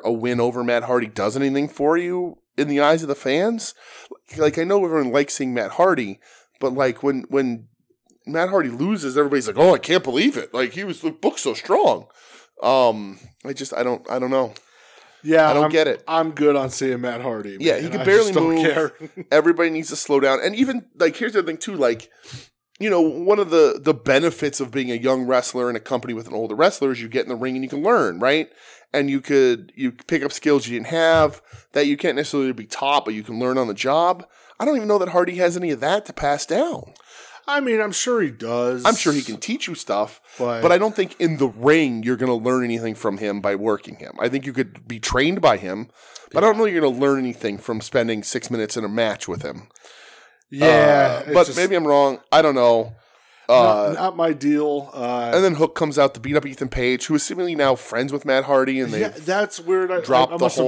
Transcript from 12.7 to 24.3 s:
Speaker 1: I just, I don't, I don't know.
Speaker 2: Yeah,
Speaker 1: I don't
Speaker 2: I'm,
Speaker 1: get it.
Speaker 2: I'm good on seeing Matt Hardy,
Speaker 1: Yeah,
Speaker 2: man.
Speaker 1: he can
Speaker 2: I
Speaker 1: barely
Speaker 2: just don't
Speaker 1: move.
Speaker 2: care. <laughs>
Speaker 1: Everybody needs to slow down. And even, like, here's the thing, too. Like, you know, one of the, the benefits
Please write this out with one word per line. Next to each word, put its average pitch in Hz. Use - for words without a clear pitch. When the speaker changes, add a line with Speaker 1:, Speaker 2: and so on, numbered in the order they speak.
Speaker 1:
I 139
just, 135
I 120
don't, 123
I 131
don't 127
know. 131
Speaker 2:
Yeah, 156
Speaker 1:
I -
don't 147
Speaker 2:
I'm, 151
Speaker 1:
get 156
it. -
Speaker 2:
I'm 160
good 147
on 131
seeing 127
Matt 120
Hardy, 107
Speaker 1:
Yeah, 156
Speaker 2:
man. 135
Speaker 1:
he 165
can -
Speaker 2:
I -
Speaker 1:
barely 202
Speaker 2:
just -
don't 165
Speaker 1:
move. 160
Speaker 2:
care. 151
<laughs> -
Speaker 1:
Everybody 165
needs 160
to -
slow 139
down. 135
And 196
even, 254
like, 165
here's 233
the 202
thing, 160
too. 202
Like, 120
you 208
know, 175
one 170
of 180
the, 151
the 151
benefits 139